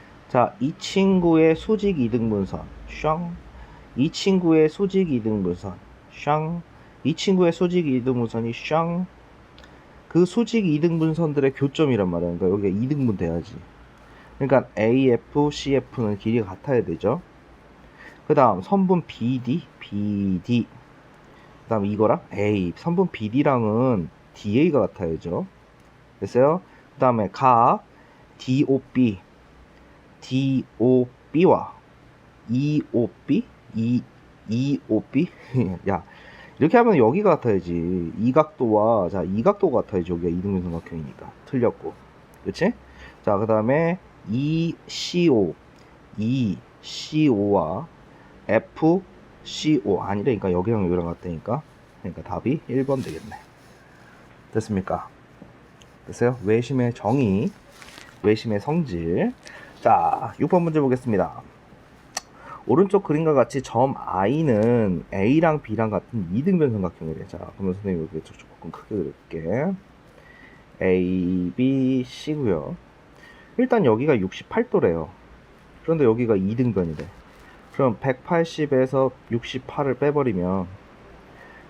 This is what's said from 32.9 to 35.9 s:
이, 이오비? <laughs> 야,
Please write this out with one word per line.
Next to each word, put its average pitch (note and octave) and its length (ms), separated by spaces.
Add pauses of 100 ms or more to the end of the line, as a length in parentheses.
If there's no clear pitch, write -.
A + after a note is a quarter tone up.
이, A#2 280 (460)
이오비? B2+ 800 (260)
<laughs> F#2+ 340
야, F#2+ 160 (540)